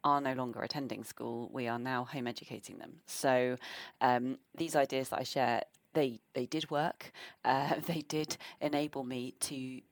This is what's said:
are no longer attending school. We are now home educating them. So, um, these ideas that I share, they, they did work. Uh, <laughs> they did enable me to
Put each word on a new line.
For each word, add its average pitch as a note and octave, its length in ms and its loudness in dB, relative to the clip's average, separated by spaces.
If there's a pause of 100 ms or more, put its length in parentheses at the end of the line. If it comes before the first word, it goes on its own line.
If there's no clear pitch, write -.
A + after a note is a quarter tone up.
are C#3+ 160 6
no C3+ 120 2
longer B2+ 280 -2
attending A2+ 420 -4
school. A#2 480 -6
We B2 160 -2
are A#2 120 0
now B2 260 0
home B2 220 -4
educating - 500 -10
them. - 160 -14 (120)
So, B2+ 520 4 (420)
um, B2+ 380 4 (180)
these D#3+ 220 0
ideas C3+ 320 2
that - 100 -2
I C3 40 -4
share, A#2+ 400 2 (300)
they, C3 260 2 (140)
they B2+ 120 0
did D#3 260 -2
work. D3+ 400 -2 (320)
Uh, C3+ 360 4
<laughs> D3+ 80 -6
they E3 140 0
did D#3 360 -2 (240)
enable D3 420 0
me B2+ 380 -4
to C3 400 -6 (100)